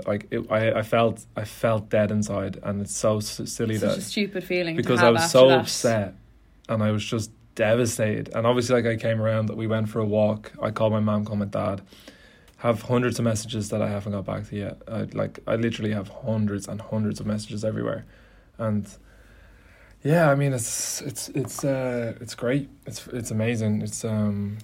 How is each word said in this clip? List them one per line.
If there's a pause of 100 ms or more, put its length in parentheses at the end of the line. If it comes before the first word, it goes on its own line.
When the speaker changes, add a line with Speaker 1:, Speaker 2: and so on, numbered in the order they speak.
Speaker 1:
like,
it,
I,
I
felt, (120)
I
felt
dead
inside,
and
it's
so
s-,
silly
Speaker 2:
Such
Speaker 1:
that
Speaker 2:
a
stupid
feeling
to
Speaker 1:
because
Speaker 2:
have
Speaker 1:
I
was
Speaker 2:
after
Speaker 1:
so
Speaker 2:
that.
Speaker 1:
upset, (560)
and
I
was
just (240)
devastated.
And
obviously,
like,
I
came
around,
we
went
for
a
walk. (100)
I
called
my
mom,
called
my
dad. (760)
Have
hundreds
of
messages
that
I
haven't
got
back
to
yet. (100)
I,
like,
I
literally
have
hundreds
and
hundreds
of
messages
everywhere, (540)
and (1160)
yeah,
I
mean,
it's,
it's,
it's,
uh,
it's
great. (180)
It's,
it's
amazing.
It's,
um,